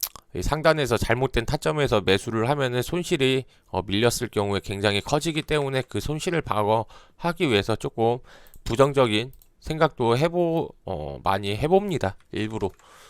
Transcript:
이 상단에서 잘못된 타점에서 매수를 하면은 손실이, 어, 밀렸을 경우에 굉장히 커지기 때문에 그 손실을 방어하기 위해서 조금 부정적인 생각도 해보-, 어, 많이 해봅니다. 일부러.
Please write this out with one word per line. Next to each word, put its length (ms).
이 80
상단에서 540
잘못된 480
타점에서 560
매수를 480
하면은 320
손실이, 640
어, 140
밀렸을 460
경우에 360
굉장히 380
커지기 400
때문에 480
그 100
손실을 420
방어하기 1080
위해서 260
조금 440
부정적인 680
생각도 580
해보-, 520
어, 380
많이 320
해봅니다. 640
일부러. 380